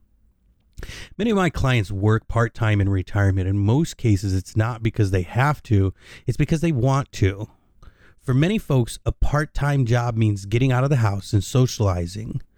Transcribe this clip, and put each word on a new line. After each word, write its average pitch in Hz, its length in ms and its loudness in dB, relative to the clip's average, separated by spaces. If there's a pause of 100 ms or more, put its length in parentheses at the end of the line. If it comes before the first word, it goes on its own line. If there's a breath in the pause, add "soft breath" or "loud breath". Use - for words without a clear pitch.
(1160 loud breath)
Many 226 140 0
of 208 60 2
my 180 120 2
clients 123 420 0
work 107 380 0
part-time 110 500 0
in 98 80 2
retirement. 95 640 0
In 101 100 0
most 120 380 0
cases, 101 360 0
it's 95 220 -4
not 113 260 -2
because 107 300 0
they 95 120 0
have 135 400 0
to, 95 300 2 (320 loud breath)
it's - 120 -4
because 151 240 0
they 170 100 0
want 131 420 0
to. 98 360 -2 (760 soft breath)
For 127 120 -2
many 180 240 2
folks, 127 440 -2
a 117 80 -2
part-time 143 720 0
job 120 320 0
means 104 300 0
getting 120 260 0
out 127 120 2
of 143 80 0
the 143 60 2
house 101 360 0
and 101 100 2
socializing, 104 1000 -2 (140 soft breath)